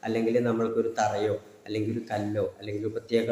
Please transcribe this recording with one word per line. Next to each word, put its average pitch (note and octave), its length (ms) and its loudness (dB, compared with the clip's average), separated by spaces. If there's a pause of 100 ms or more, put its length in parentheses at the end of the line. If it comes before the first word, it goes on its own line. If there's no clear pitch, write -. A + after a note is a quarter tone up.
അല്ലെങ്കിൽ A2+ 400 2
നമ്മൾക്കൊരു A2+ 540 2
തറയോ, G#2 420 2 (260)
അല്ലെങ്കിൽ G#2+ 260 -2
ഒരു A#2 80 -2 (100)
കല്ലോ, G#2 480 -2
അല്ലെങ്കിൽ G#2 240 -6
ഒരു A2 60 -2
പ്രത്യേക A2+ 440 0